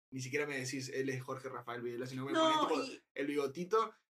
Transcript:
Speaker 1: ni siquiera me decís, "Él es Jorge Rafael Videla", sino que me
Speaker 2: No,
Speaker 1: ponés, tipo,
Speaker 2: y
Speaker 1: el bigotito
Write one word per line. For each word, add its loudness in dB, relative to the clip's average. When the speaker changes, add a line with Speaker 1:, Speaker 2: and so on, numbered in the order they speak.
Speaker 1:
ni -6
siquiera 0
me -4
decís, -4
"Él 0
es 0
Jorge -6
Rafael -8
Videla", -2
sino -6
que -2
me 4
Speaker 2:
No, 6
Speaker 1:
ponés, 2
tipo, -8
Speaker 2:
y -16
Speaker 1:
el -2
bigotito 2